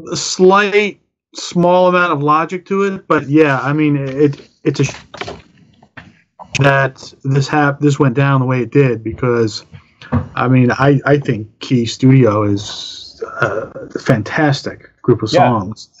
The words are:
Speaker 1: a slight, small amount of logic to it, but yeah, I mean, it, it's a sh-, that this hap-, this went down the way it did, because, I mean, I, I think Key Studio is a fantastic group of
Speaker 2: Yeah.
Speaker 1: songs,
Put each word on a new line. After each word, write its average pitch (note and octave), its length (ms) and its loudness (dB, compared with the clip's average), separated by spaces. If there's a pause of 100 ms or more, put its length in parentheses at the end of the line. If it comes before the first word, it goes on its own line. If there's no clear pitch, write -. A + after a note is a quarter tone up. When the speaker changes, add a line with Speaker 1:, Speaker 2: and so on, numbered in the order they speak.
(120)
Speaker 1:
a E3 60 -6
slight, G3 840 2 (340)
small F3+ 540 2
amount F3+ 240 2
of C#3+ 100 -2
logic D#3+ 440 -2
to G3 180 -2
it, G3 240 -6
but D3 220 -2
yeah, C#3+ 320 4
I C3+ 100 -4
mean, D3+ 240 0
it, C#3 540 -2 (160)
it's D3 160 0
a - 20 2
sh-, - 120 -4 (1600)
that C#3 540 0 (100)
this C#3 240 0
hap-, D3 320 0
this D3 200 2
went C3+ 160 2
down C#3 260 2
the B2+ 40 -2
way B2+ 160 0
it A2+ 100 -6
did, B2+ 300 2
because, A2+ 640 -2 (680)
I B2 140 0
mean, B2+ 220 4
I, C#3 340 2
I C#3+ 120 4
think G#2+ 300 -4 (120)
Key A#2+ 260 -2
Studio A#2 580 4
is - 800 -6 (180)
a - 580 -6
fantastic - 1000 -4
group A2+ 220 0
of A2 80 -4
Speaker 2:
Yeah. D#3+ 80 2
Speaker 1:
songs, A2 500 -2 (120)